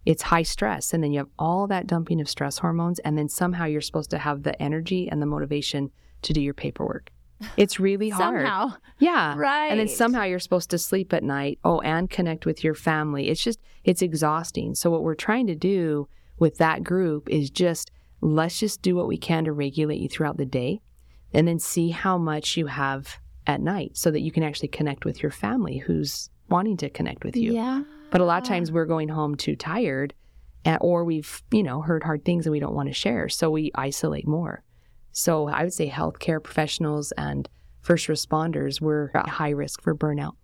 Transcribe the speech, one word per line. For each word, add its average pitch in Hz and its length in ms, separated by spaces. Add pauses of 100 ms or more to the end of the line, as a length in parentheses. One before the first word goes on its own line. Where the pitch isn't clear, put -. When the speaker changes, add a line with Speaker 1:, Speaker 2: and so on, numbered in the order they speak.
Speaker 1:
it's 160 180
high 170 200
stress, - 500
and 165 100
then 147 80
you 143 80
have 139 180
all 180 300
that 190 180
dumping 165 360
of 143 80
stress - 300
hormones, 170 400
and 151 180
then 151 100
somehow 175 380
you're 151 160
supposed - 300
to 165 80
have 143 240
the 147 180
energy 165 480
and 151 120
the 147 40
motivation 147 680 (300)
to - 100
do 156 100
your 139 120
paperwork. - 580 (440)
It's - 240
really 196 300
hard. 349 360
Speaker 2:
Somehow. 214 280 (260)
Speaker 1:
Yeah. 269 340
And 285 460
then 220 80
Speaker 2:
Right. - 20
Speaker 1:
somehow 240 340
you're 185 160
supposed - 320
to 175 80
sleep 190 340
at 165 100
night. 139 400
Oh, 170 180
and 165 280
connect 165 380
with 160 160
your 156 100
family. 151 560
It's 165 140
just, 233 160 (240)
it's 180 180
exhausting. 160 720
So - 160
what 165 140
we're 160 100
trying 226 340
to 170 80
do 160 520 (320)
with 156 180
that 160 260
group 170 460
is 143 220
just, 175 400 (300)
let's 160 380
just 214 220
do 180 140
what 175 120
we - 100
can 160 260
to 160 80
regulate 147 480
you 147 100
throughout 151 280
the 139 100
day 131 340 (500)
and 156 160
then 165 120
see 170 320
how 185 260
much 156 400
you 165 100
have 139 520 (260)
at 143 160
night 165 360
so - 120
that 151 120
you 156 100
can 160 100
actually 147 280
connect 143 360
with - 160
your 151 100
family 202 460
who's 151 540 (180)
wanting 185 280
to 147 120
connect - 340
with - 120
you. 233 180
Speaker 2:
Yeah. 254 300 (260)
Speaker 1:
But 180 120
a 180 40
lot 175 160
of 254 60
times 175 240
we're 165 140
going 156 240
home 151 260
too 131 200
tired, 151 600 (500)
a-, 160 120
or 170 260
we've, 160 480
you 214 100
know, 147 200
heard 160 220
hard 156 220
things 170 220
and 156 40
we 151 80
don't 143 140
wanna 139 200
share. 208 360
So 160 220
we 156 240
isolate 147 500
more. 156 380 (480)
So 156 360
I 147 160
would 180 100
say 151 160
healthcare 160 520
professionals 151 720
and 143 360 (320)
first 170 260
responders, 156 720
we're 151 360
at - 120
high 151 220
risk 143 320
for 160 140
burnout. 147 480